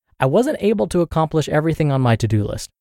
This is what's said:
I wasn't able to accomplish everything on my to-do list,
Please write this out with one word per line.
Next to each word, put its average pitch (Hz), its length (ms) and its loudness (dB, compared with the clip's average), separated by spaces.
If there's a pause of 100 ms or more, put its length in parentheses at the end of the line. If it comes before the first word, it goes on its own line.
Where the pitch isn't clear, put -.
(200)
I 131 60 0
wasn't 226 360 2
able 208 260 0
to 175 140 0
accomplish 160 460 -2
everything 151 440 0
on 135 100 0
my 117 140 4
to-do 107 280 0
list, - 380 -8